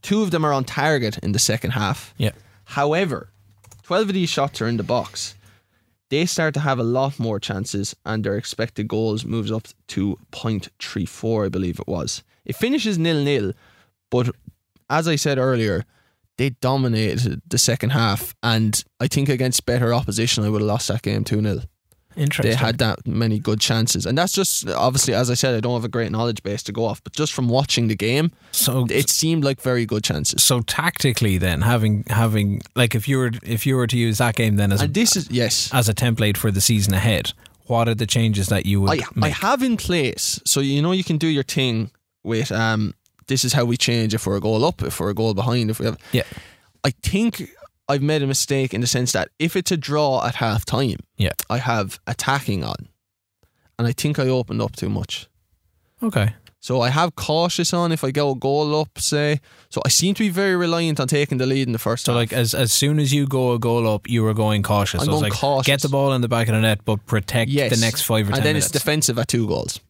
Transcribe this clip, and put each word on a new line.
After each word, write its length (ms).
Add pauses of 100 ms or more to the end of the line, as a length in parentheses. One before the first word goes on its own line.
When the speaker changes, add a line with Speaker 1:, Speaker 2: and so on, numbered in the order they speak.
Speaker 1:
Two 200
of 100
them 140
are 80
on 120
target 540
in 120
the 80
second 320
half. 460
Speaker 2:
Yeah. 140 (340)
Speaker 1:
However, 640 (540)
twelve 260
of 40
these 160
shots 320
are 60
in 100
the 60
box. 520 (720)
They 160
start 300
to 40
have 180
a 60
lot 360
more 200
chances, 560 (100)
and 180
their 140
expected 500
goals 380
moves 260
up 160 (200)
to 320 (120)
point 380 (100)
three 260
four, 400
I 40
believe 300
it 80
was. 340 (240)
It 100
finishes 420
nil-nil, 560 (580)
but 180 (600)
as 180
I 80
said 240
earlier, 460 (520)
they 120
dominated 1000
the 100
second 340
half, 520
and 400 (160)
I 80
think 220
against 360
better 280
opposition, 500
I 60
would 120
have 60
lost 220
that 140
game 200
two 180
nil. 200 (540)
Speaker 2:
Interesting. 360
Speaker 1:
They 40
had 220
that 300
many 320
good 200
chances. 460
And 100
that's 180
just, 360
obviously, 460
as 160
I 20
said, 220
I 60
don't 120
have 100
a 60
great 220
knowledge 320
base 200
to 80
go 140
off, 180
but 100
just 200
from 160
watching 380
the 80
game, 360 (200)
Speaker 2:
So 400
Speaker 1:
it 180
seemed 340
like 160
very 280
good 160
chances. 400
Speaker 2:
So 180
tactically 800
then, 220
having, 480
having, 520 (140)
like, 180
if 140
you 100
were, 140 (100)
if 240
you 100
were 120
to 100
use 220
that 160
game 220
then 140
as 100
Speaker 1:
And 100
Speaker 2:
a, 20
Speaker 1:
this 220
is, 160
yes. 420
Speaker 2:
as 160
a 60
template 420
for 140
the 100
season 320
ahead, 400 (320)
what 240
are 60
the 100
changes 440
that 180
you 140
would 100
Speaker 1:
I, 120
I 120
Speaker 2:
make? 180
Speaker 1:
have 300
in 120
place. 680
So, 140
you 240
know, 80
you 120
can 140
do 100
your 140
thing 480 (340)
with, 280
um, 420 (320)
this 180
is 100
how 120
we 100
change 380
if 140
we're 100
a 20
goal 260
up, 180
if 160
we're 100
a 60
goal 180
behind, 380
if 80
we 80
have 100 (140)
Speaker 2:
Yeah. 120 (600)
Speaker 1:
I 80
think 580 (400)
I've 120
made 220
a 40
mistake 460
in 60
the 80
sense 240
that 160 (120)
if 180
it's 140
a 60
draw 480
at 100
half 280
time, 360 (180)
Speaker 2:
Yeah. 140 (180)
Speaker 1:
I 80
have 500
attacking 560
on. 240 (880)
And 80
I 60
think 280
I 100
opened 320
up 160
too 120
much. 380 (760)
Speaker 2:
Okay. 320 (260)
Speaker 1:
So 220
I 80
have 260
cautious 580
on 180
if 140
I 60
go 240
goal 440
up, 200
say. 420 (280)
So 160
I 40
seem 260
to 80
be 60
very 260
reliant 460
on 60
taking 320
the 60
lead 220
in 60
the 60
first 260
Speaker 2:
So, 80
Speaker 1:
half. 40
Speaker 2:
like, 160
as, 200
as 180
soon 280
as 140
you 140
go 260
a 60
goal 280
up, 220
you 140
were 100
going 300
cautious. 380
Speaker 1:
I'm 60
Speaker 2:
So 40
it's 100
Speaker 1:
going 100
Speaker 2:
like, 80
Speaker 1:
cautious. 280
Speaker 2:
get 140
the 80
ball 240
in 80
the 80
back 180
of 80
the 60
net, 240
but 200
protect 460
Speaker 1:
Yes. 260
Speaker 2:
the 80
next 180
five 240
or 0
Speaker 1:
And 80
Speaker 2:
ten 80
Speaker 1:
then 100
Speaker 2:
minutes. 140
Speaker 1:
it's 60
defensive 460
at 80
two 200
goals. 420